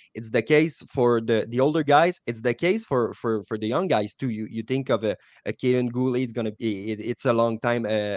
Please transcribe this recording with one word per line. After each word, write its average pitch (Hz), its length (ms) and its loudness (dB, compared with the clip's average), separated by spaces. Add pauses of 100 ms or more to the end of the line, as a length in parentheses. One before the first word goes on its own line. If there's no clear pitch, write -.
(140)
It's 113 160 -12
the 120 100 2
case 151 440 2
for 120 360 2
the, 113 300 2
the 120 100 -2
older 151 220 2
guys. 151 440 4
It's 113 140 -6
the 120 140 0
case 202 320 -2
for, 117 260 0
for, 110 300 -4
for 110 160 -6
the 107 80 -4
young 160 220 0
guys, 107 260 0
too. 135 160 -4
You, 107 180 -6
you 110 140 -6
think 131 260 -4
of 113 160 2
a, 101 120 0 (280)
a 110 80 -4
Kaiden 127 380 0
Guhle, 127 320 0
it's 117 100 -6
gonna 110 200 -4
be, 107 400 -4
it, 104 80 -8
it's 113 260 -6
a 123 60 4
long 113 260 2
time. 120 260 0
Uh, 104 40 -4 (280)